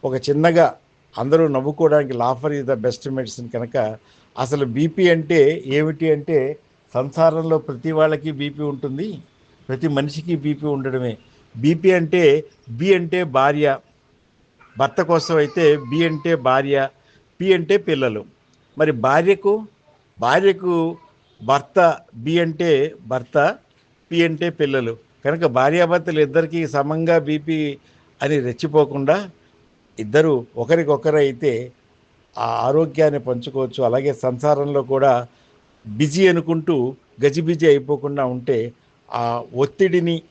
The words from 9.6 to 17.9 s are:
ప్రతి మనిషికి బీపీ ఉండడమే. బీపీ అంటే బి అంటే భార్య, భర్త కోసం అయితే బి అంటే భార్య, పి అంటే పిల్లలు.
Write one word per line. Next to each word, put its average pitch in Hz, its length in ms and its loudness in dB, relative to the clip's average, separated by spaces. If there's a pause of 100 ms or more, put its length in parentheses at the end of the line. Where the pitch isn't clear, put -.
ప్రతి 135 200 -2
మనిషికి 147 480 -2
బీపీ 147 300 -4
ఉండడమే. 131 520 -4 (380)
బీపీ 160 340 2
అంటే 165 540 4 (260)
బి 160 240 2
అంటే 180 300 -2
భార్య, 143 540 2 (1000)
భర్త 139 240 0
కోసం 165 340 0
అయితే 151 400 4
బి 147 300 -2
అంటే 165 280 -2
భార్య, 135 540 0 (520)
పి 185 140 4
అంటే 175 220 0
పిల్లలు. 131 680 -2 (360)